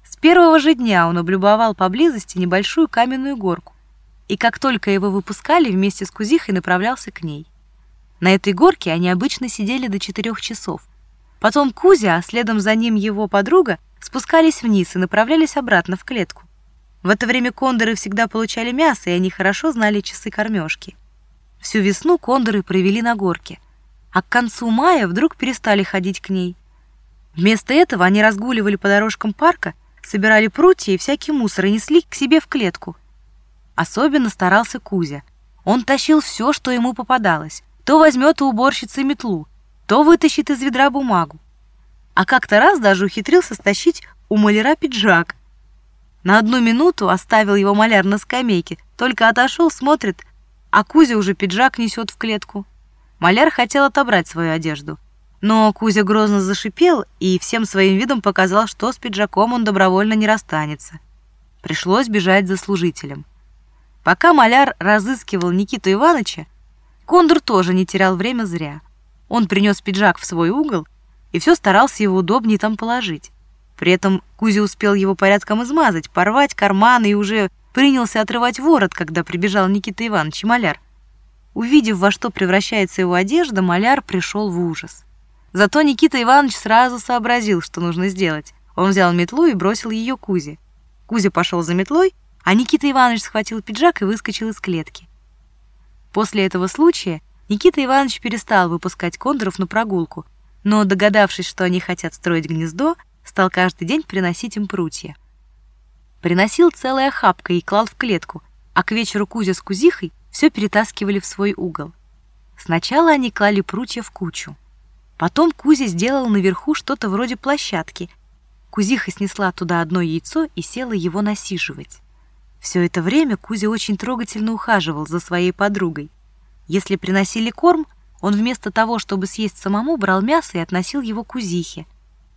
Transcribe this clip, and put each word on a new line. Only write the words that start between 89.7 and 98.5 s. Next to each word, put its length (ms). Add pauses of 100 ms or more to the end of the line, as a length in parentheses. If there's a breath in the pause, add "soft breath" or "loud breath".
ее 280
Кузе. 420 (480)
Кузя 240
пошел 300
за 120
метлой, 400 (300)
а 100
Никита 380
Иванович 320
схватил 380
пиджак 400
и 40
выскочил 440
из 100
клетки. 480 (1080)
После 320
этого 220
случая 540 (260)
Никита 360
Иванович 380
перестал 480